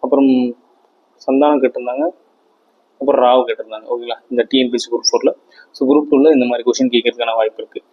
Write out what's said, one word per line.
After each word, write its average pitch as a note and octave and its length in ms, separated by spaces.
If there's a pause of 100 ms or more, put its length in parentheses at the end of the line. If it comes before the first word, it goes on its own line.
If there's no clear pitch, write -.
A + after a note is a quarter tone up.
அப்புறம் C#3 260 (960)
சந்தானம் C#3 380
கேட்டிருந்தாங்க, B2+ 420 (960)
அப்புறம் C3 240
ராவ் B2 220
கேட்டிருந்தாங்க. A2 460
ஓகேங்களா? A#2+ 240 (120)
இந்த B2 200
டி C3+ 100
என் B2+ 100
பி A#2+ 100
எஸ் - 40
சி - 80
குரூப் A#2 180
ஃபோர்ல. - 220 (440)
So, - 140
குரூப் D3 220
டூல D3 260
இந்த B2 120
மாதிரி A#2+ 180
கொஸ்டின் B2 260
கேட்கறதுக்கான A#2 460
வாய்ப்பு A2 220
இருக்கு. - 200 (120)